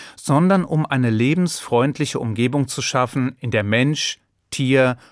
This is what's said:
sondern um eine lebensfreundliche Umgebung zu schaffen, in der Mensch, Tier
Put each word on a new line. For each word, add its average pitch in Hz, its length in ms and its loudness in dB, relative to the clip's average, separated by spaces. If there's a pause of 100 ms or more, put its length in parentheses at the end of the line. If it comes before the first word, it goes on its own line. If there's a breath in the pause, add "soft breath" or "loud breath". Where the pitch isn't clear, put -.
(160 loud breath)
sondern 180 480 2
um 156 220 0
eine 127 240 0
lebensfreundliche 135 1080 0
Umgebung 123 480 -2
zu - 160 -8
schaffen, 127 560 -2
in 123 100 -6
der 107 140 0
Mensch, 127 560 -2 (320)
Tier 131 460 2 (140 soft breath)